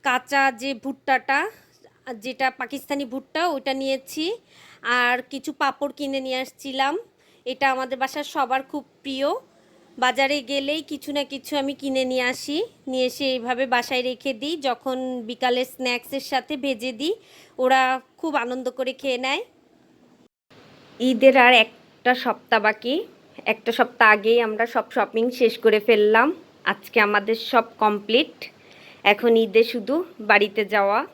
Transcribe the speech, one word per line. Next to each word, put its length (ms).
কাঁচা 500
যে 220
ভুট্টাটা, 760
যেটা 360
পাকিস্তানি 540
ভুট্টা, 440
ওটা 260
নিয়েছি। 600
আর 400
কিছু 300
পাঁপড় 440
কিনে 240
নিয়ে 160
আসছিলাম, 640
এটা 260
আমাদের 280
বাসার 260
সবার 380
খুব 220
প্রিয়। 240
বাজারে 440
গেলেই 400
কিছু 300
না 120
কিছু 320
আমি 180
কিনে 300
নিয়ে 180
আসি, 420
নিয়ে 180
এসে 260
এইভাবে 340
বাসায় 360
রেখে 320
দিই। 220
যখন 680
বিকালে 420
স্ন্যাক্সের 560
সাথে 360
ভেজে 360
দিই, 220
ওরা 420
খুব 180
আনন্দ 340
করে 220
খেয়ে 260
নেয়। 240
ঈদের 360
আর 180
একটা 600
সপ্তাহ 460
বাকি, 440
একটা 280
সপ্তাহ 360
আগেই 320
আমরা 260
সব 240
শপিং 400
শেষ 280
করে 220
ফেললাম। 540
আজকে 360
আমাদের 340
সব 300
কমপ্লিট, 560
এখন 320
ঈদে 280
শুধু 400
বাড়িতে 440
যাওয়া। 500